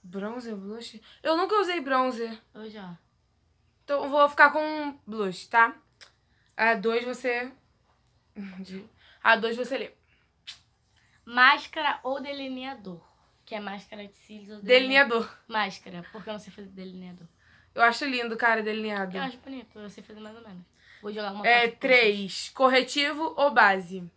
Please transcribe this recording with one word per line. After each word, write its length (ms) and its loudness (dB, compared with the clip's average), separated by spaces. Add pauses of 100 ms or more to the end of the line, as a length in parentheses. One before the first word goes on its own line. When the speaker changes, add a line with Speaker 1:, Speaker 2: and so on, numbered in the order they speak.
Speaker 1:
Bronzer, 500 -10
blush? 460 -14 (220)
Eu 160 2
nunca 200 0
usei 220 0
bronzer. 580 0 (140)
Speaker 2:
Eu 160 -16
já. 300 -14 (840)
Speaker 1:
Então 220 -2
eu 60 -6
vou 180 6
ficar 220 8
com 560 -4
blush, 420 -6
tá? 260 4 (800)
A 200 2
dois 300 0
você, 460 -4 (880)
<laughs> 60 -14 (840)
a 120 6
dois 200 -4
você 220 -6
lê. 120 -8 (1300)
Speaker 2:
Máscara 800 2
ou 180 -4
delineador? 800 -10 (440)
Que 100 -14
é 60 -8
máscara 460 -12
de 100 -20
cílios 340 -20
ou 60 -16
deline-, 100 -12
Speaker 1:
Delineador. 800 2
Speaker 2:
Máscara, 640 -6
porque 180 -16
eu 40 -8
não 80 -10
sei 120 -20
fazer 160 -18
delineador. 580 -16 (480)
Speaker 1:
Eu 80 2
acho 220 4
lindo, 320 -2
cara, 260 2
delineado. 540 -6
Speaker 2:
Eu 60 -6
acho 160 -10
bonito, 400 -18
eu 120 -16
sei 120 -20
fazer 180 -20
mais 160 -18
ou 60 -20
menos. 220 -20 (360)
Vou 120 -10
jogar 200 -6
uma 140 -4
Speaker 1:
É, 160 6
Speaker 2:
foto 120 0
com 60 -20
Speaker 1:
três. 360 6
Speaker 2:
vocês. 340 -8
Speaker 1:
Corretivo 840 2
ou 140 4
base? 680 2